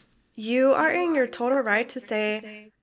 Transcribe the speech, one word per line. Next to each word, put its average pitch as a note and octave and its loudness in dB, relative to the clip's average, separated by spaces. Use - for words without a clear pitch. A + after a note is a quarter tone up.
you B3 2
are D#4 2
in F4 0
your C4 2
total B3+ -2
right A3 0
to B3+ -8
say, G#3+ -6